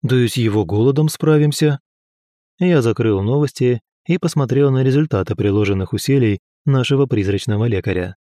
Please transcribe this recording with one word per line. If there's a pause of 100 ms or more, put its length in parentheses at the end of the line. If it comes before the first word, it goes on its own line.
Да
и
с
его
голодом
справимся». (760)
Я
закрыл
новости (260)
и
посмотрел
на
результаты
приложенных
усилий (280)
нашего
призрачного
лекаря.